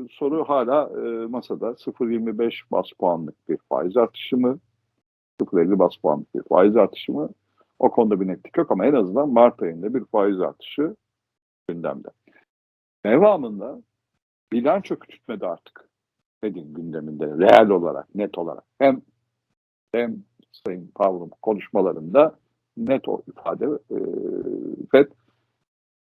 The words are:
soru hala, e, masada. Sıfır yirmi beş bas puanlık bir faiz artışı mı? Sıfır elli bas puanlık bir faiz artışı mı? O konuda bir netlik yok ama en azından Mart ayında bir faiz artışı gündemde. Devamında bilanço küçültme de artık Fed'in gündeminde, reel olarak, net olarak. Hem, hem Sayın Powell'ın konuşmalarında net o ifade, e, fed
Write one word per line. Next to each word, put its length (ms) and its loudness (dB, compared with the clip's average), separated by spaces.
soru 340 -2
hala, 460 0
e, 240 -6
masada. 500 -8
Sıfır 340 -6
yirmi 280 -4
beş 340 -4
bas 260 0
puanlık 500 -2
bir 80 -2
faiz 280 -2
artışı 400 0
mı? 220 0
Sıfır 200 0
elli 180 4
bas 180 2
puanlık 380 -2
bir 80 -6
faiz 340 4
artışı 360 2
mı? 160 -6
O 120 2
konuda 300 2
bir 60 -2
netlik 300 -10
yok 140 0
ama 160 0
en 60 4
azından 360 0
Mart 340 4
ayında 320 -6
bir 100 -4
faiz 360 0
artışı 560 -6
gündemde. 400 -8
Devamında 760 2
bilanço 440 0
küçültme 440 -14
de 60 -8
artık 420 -12
Fed'in 340 -8
gündeminde, 520 -8
reel 420 8
olarak, 460 -2
net 240 -6
olarak. 260 -10
Hem, 220 2
hem 240 -4
Sayın 420 -12
Powell'ın 360 -2
konuşmalarında 960 0
net 320 -2
o 200 -6
ifade, 380 -6
e, 320 -6
fed 200 6